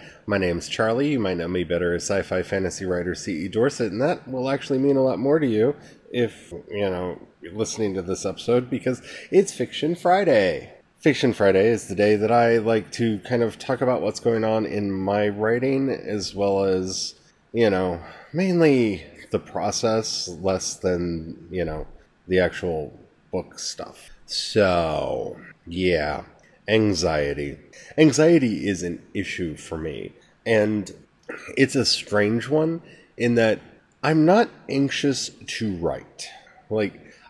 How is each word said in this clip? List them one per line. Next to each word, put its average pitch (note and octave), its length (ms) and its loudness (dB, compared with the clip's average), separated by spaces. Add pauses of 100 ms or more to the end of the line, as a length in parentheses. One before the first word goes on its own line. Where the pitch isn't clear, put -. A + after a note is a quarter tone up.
(260)
My G#2 100 0
name's F2 320 0
Charlie. A#2+ 440 0
You C3 80 0
might F#2 160 0
know E2+ 100 -4
me F2+ 160 0
better F2 320 0
as E2+ 80 -4
sci-fi F#2 400 -2
fantasy F#2+ 420 -4
writer F2 300 -2
C E2+ 300 -6
E G2 40 -6
Dorset, A2+ 440 0
and A2 100 -4
that E3+ 240 -2
will B2+ 240 -6
actually C#3 300 -2
mean C#3 160 2
a C3 80 4
lot A2+ 160 0
more C#3+ 180 2
to D3+ 80 0
you A#2 300 2 (340)
if, - 420 -4 (160)
you G2+ 220 -2
know, F2+ 300 -6 (200)
you're E2+ 120 -18
listening G#2 420 -4
to F#2+ 80 -4
this F2+ 240 -4
episode, B2 420 0
because B2+ 340 -4 (280)
it's F#3+ 220 4
Fiction D3 420 -4
Friday. C3+ 800 2 (260)
Fiction C3+ 340 2
Friday G2 360 4
is A2+ 180 0
the G2+ 80 -8
day G#2 220 4
that G#2+ 160 2
I A#2 260 6
like A2 360 0
to A2 260 0
kind A#2 240 0
of G#2+ 120 -4
talk - 240 -4
about B2 220 0
what's G#2 160 -2
going A2+ 240 0
on A2 240 2
in G2+ 240 -2
my G2 380 0
writing, B2 600 0
as G2 460 -6
well G2 300 2
as, F#2 500 -2 (380)
you A2+ 180 4
know, F2+ 320 0 (300)
mainly D3+ 760 2 (240)
the G#2 80 0
process, G#2+ 880 -2
less F2+ 480 -4
than, E2+ 800 -4
you F2+ 120 -2
know, D#2 220 -6 (400)
the F#2 140 4
actual E2 580 -2 (320)
book - 300 -8
stuff. - 500 -12 (160)
So, D#2+ 1120 0 (320)
yeah. E2+ 560 0 (440)
Anxiety. D#2 880 0 (400)
Anxiety D3 720 4
is F2+ 160 -2
an F2 180 -6 (100)
issue F2+ 440 -6
for - 200 -12
me, D2+ 360 -10 (340)
and G#2+ 460 2 (640)
it's C3 180 2
a B2 100 2
strange G#2+ 640 0
one D#3+ 320 0 (360)
in A#2+ 180 2
that A2+ 240 4 (420)
I'm D#3 240 4
not G3 240 6 (200)
anxious C3+ 640 -2 (140)
to G#2 320 -4
write. - 520 -6 (420)
Like, G#2+ 300 -2 (300)